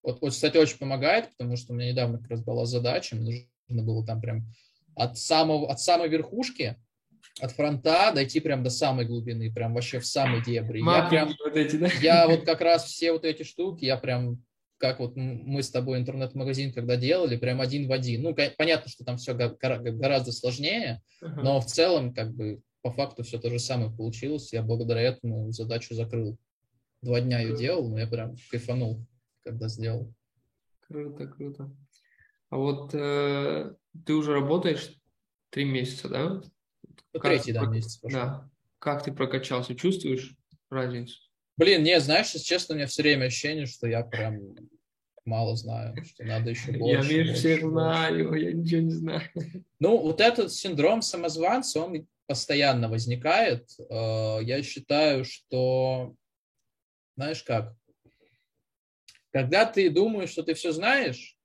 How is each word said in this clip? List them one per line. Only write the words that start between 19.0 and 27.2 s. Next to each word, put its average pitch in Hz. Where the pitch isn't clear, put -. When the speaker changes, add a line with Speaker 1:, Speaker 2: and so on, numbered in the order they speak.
Speaker 1:
там 123
все 123
га-, 120
гора-, 123
га-, 120
гораздо 127
сложнее, 143
Speaker 2:
Ага. 143
Speaker 1:
но 135
в 117
целом, 160
как 113
бы, 107
по 120
факту 135
все 113
то 120
же 120
самое 120
получилось. 117
Я 113
благодаря 117
этому 113
задачу 117
закрыл. 113
Два 120